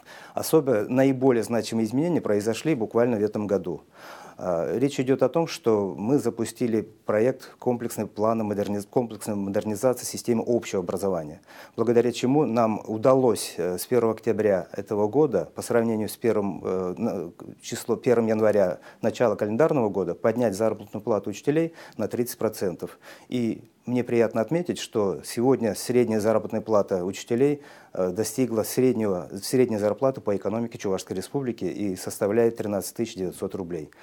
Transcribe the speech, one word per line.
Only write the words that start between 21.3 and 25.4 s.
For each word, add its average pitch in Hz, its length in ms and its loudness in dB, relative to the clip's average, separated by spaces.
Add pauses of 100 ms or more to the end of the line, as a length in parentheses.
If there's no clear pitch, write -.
учителей 160 440 0 (220)
на 110 100 -4
тридцать 117 320 -4
процентов. 98 640 -4 (280)
И 117 360 -2 (220)
мне 123 180 0
приятно 113 380 2
отметить, 151 360 -2
что 95 460 -2
сегодня 113 500 0